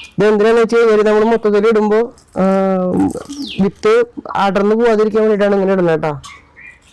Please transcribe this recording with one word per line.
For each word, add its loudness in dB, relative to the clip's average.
ഇത് 0
എന്തിനാന്ന് 2
വെച്ച് -2
കഴിഞ്ഞാല് 2
നമ്മൾ 2
മൊത്തത്തിൽ 0
ഇടുമ്പോ, 0
ആ, 0
വിത്ത് 0
അടർന്നു 0
പോവാതിരിക്കാൻ 2
വേണ്ടിയിട്ടാണ് 2
ഇങ്ങനെ 0
ഇടുന്നത് 2
കേട്ടോ. -2